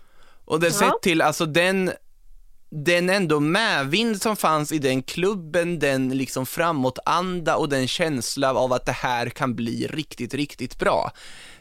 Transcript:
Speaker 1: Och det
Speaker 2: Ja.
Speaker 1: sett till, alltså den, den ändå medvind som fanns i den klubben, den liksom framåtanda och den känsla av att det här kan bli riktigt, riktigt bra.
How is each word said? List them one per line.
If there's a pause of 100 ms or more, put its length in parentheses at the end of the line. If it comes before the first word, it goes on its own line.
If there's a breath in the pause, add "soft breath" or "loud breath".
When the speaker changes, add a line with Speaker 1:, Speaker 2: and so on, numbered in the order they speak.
(440 soft breath)
Speaker 1:
Och
det
Speaker 2:
Ja.
Speaker 1:
sett
till,
alltså
den, (800)
den
ändå
medvind
som
fanns
i
den
klubben,
den
liksom
framåtanda
och
den
känsla
av
att
det
här
kan
bli
riktigt,
riktigt
bra. (500 loud breath)